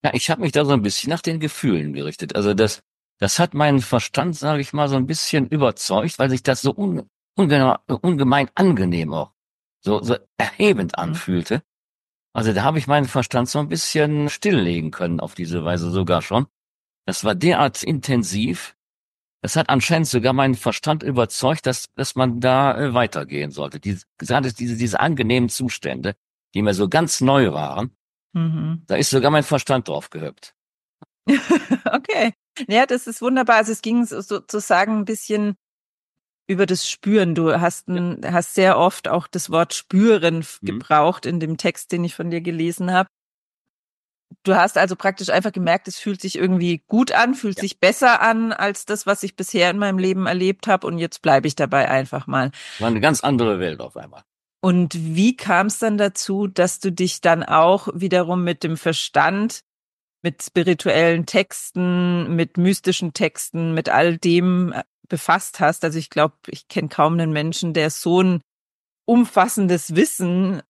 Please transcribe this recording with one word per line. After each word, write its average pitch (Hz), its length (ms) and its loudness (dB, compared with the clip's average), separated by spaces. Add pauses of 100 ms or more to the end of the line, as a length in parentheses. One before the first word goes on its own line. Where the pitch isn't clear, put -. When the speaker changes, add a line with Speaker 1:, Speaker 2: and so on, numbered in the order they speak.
Speaker 1:
Ja, 170 100 0
ich 123 160 -2
habe 160 120 0
mich 165 100 -2
da 147 140 2
so 139 80 2
ein 123 80 2
bisschen 101 300 -4
nach 165 100 -4
den 165 180 -4
Gefühlen 92 540 -2
gerichtet. 71 420 -8
Also 104 180 0
das, 104 280 2 (380)
das 98 200 -2
hat 175 140 2
meinen 143 280 4
Verstand, 139 540 -2
sage 147 260 -2
ich - 120 -10
mal, 147 160 0
so 139 60 0
ein 131 100 0
bisschen 151 420 -2
überzeugt, 127 720 0
weil 135 120 2
sich 131 140 -2
das 131 180 0
so 139 140 0
un-, 185 320 -4 (300)
unge-, 143 420 4 (220)
ungemein 139 540 2
angenehm 90 580 2
auch, 78 180 -6 (520)
so, 104 180 0
so 117 140 0 (220)
erhebend 117 600 0
Speaker 2:
Mhm. - 0 -
Speaker 1:
anfühlte. 92 640 -4 (720)
Also 110 200 0
da 101 100 0
habe 156 160 2
ich 127 80 -6
meinen 143 200 2
Verstand 127 420 -2
so 147 100 -2
ein 147 100 -4
bisschen 151 600 0
stilllegen 87 640 0
können 85 280 -4
auf - 160 -10
diese 85 300 -6
Weise 87 260 -2
sogar 87 300 0
schon. 120 260 -2 (580)
Das - 200 -6
war 107 100 2
derart 151 480 0
intensiv. 123 920 -2 (680)
Das 104 120 -6
hat 160 140 2
anscheinend 156 380 2
sogar 123 260 2
meinen 135 220 2
Verstand 151 480 -4
überzeugt, 135 640 0
dass, - 280 -4
dass - 200 -6
man 123 260 0
da, 131 360 2
äh, 131 160 -4
weitergehen 73 580 -2
sollte. 73 280 -10
Diese, 98 260 -8 (140)
gerade 131 340 0
diese, 120 240 -6
diese 117 220 -2
angenehmen 127 500 0
Zustände, 82 680 -6 (400)
die 98 60 0
mir 104 120 2
so 95 160 0
ganz 160 320 0
neu 131 320 4
waren, 78 380 -6 (420)
Speaker 2:
Mhm. 160 540 -4
Speaker 1:
da - 80 -2
ist - 140 0
sogar 135 220 2
mein 151 120 4
Verstand 135 440 0
drauf 73 220 -8
gehüpft. - 460 -12 (720)
Speaker 2:
<laughs> - 580 0
Okay. 247 480 0 (340)
Ja, 226 180 4
das 247 220 -4
ist 226 140 -12
wunderbar. 247 360 2
Also 220 140 2
es 214 100 -6
ging 233 240 0
so, 165 160 -10
sozusagen 208 800 0
ein 202 60 -4
bisschen 208 500 -4 (920)
über 196 180 2
das 185 240 -2
Spüren. 190 460 2
Du 160 240 2
hast 175 280 -2
ein, 175 360 -4
Speaker 1:
Ja. 175 100 -4
Speaker 2:
hast 170 220 0
sehr 190 220 6
oft 180 300 2
auch 170 200 -2
das - 220 -8
Wort 170 240 0
spüren 185 680 2
f-, - 200 -14
Speaker 1:
Mhm. 101 180 -6
Speaker 2:
gebraucht 156 460 2
in 170 140 -2
dem 160 180 -4
Text, - 340 -4
den 175 120 -2
ich 170 120 -6
von 170 140 -6
dir 170 120 -4
gelesen 170 500 -4
habe. 185 160 2 (1400)
Du 190 120 2
hast 180 220 4
also 185 180 2
praktisch 190 340 -4
einfach 196 220 2
gemerkt, 180 360 -2
es 185 120 -14
fühlt 202 220 -6
sich 190 160 -8
irgendwie 175 500 0
gut 247 240 2
an, 247 240 2
fühlt 202 220 -4
Speaker 1:
Ja. - 40 -8
Speaker 2:
sich 196 180 -6
besser 233 420 4
an 226 320 2
als - 320 -4
das, 208 200 -6
was 202 180 -2
ich 190 120 -8
bisher 180 340 0
in 190 80 -2
meinem 196 220 0
Leben 190 260 0
erlebt 185 420 -2
habe 190 200 2
und 170 100 -4
jetzt 165 240 -6
bleibe 143 260 4
ich 143 80 -2
dabei 139 340 0
einfach 131 380 -2
mal. 135 240 -2 (280)
Speaker 1:
War 110 80 -2
eine 110 140 0
ganz 143 220 2
andere 117 360 2
Welt 82 220 -4
auf 58 160 -14
einmal. 69 260 -20 (400)
Speaker 2:
Und 180 320 2
wie 170 400 0
kam's 190 440 0
dann 214 180 0
dazu, 202 500 -2
dass 185 320 0
du 196 120 -2
dich 180 300 -4
dann 170 220 4
auch 170 500 4
wiederum 180 500 0
mit 175 200 -4
dem 165 140 -2
Verstand 165 840 0 (600)
mit 170 200 -4
spirituellen 170 840 2
Texten, 180 1120 -2
mit 165 220 0
mystischen 180 560 0
Texten, 165 600 -4
mit 156 160 -2
all 165 280 2
dem, 175 560 2
äh, - 100 -8 (260)
befasst - 500 -2
hast. 165 240 2
Also 160 160 -2
ich 151 100 -10
glaub, 151 240 0 (140)
ich - 200 -16
kenn 165 220 -4
kaum 156 240 2
einen 165 200 0
Menschen, 160 400 -4
der 156 160 0
so 175 320 0
ein 180 200 2 (640)
umfassendes 190 920 2
Wissen 185 760 0